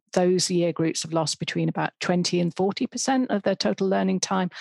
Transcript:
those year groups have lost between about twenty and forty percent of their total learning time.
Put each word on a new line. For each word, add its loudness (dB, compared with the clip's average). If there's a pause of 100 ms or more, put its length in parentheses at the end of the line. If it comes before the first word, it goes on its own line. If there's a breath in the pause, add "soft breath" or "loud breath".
(120)
those 2
year 2
groups -2
have -10
lost 0
between -2
about -2
twenty 0
and 0
forty 0
percent -2
of 0
their 2
total 0
learning 2
time. 0 (100)